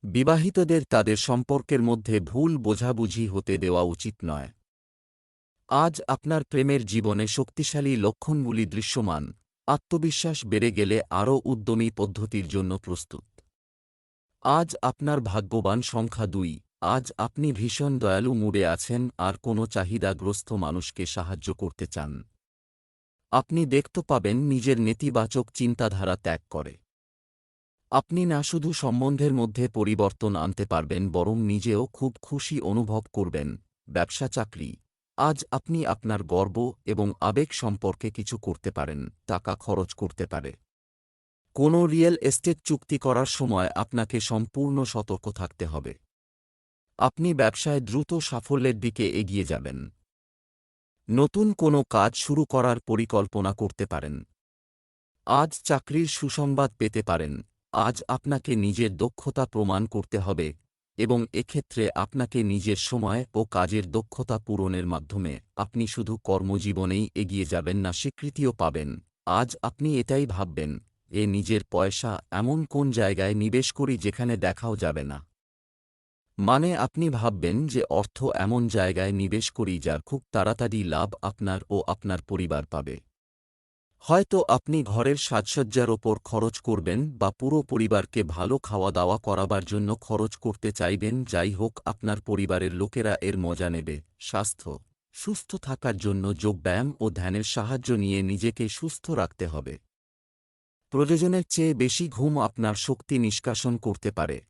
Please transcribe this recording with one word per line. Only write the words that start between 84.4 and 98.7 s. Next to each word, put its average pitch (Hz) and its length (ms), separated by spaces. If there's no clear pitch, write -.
আপনি 147 340
ঘরের 120 340
সাজসজ্জার 117 720
ওপর 107 340
খরচ 113 360
করবেন 104 400
বা 101 140
পুরো 139 320
পরিবারকে 107 600
ভালো 87 360
খাওয়া 98 320
দাওয়া 90 260
করাবার 98 480
জন্য 104 300
খরচ 110 400
করতে 107 360
চাইবেন। 101 520
যাই 95 280
হোক, 104 220
আপনার 107 360
পরিবারের 92 520
লোকেরা 101 480
এর 98 160
মজা 87 320
নেবে। 80 260
স্বাস্থ্য, - 500
সুস্থ - 340
থাকার 131 360
জন্য 98 260
যোগব্যায়াম 98 540
ও 110 100
ধ্যানের 92 380
সাহায্য 123 460
নিয়ে 98 300
নিজেকে 101 460
সুস্থ - 420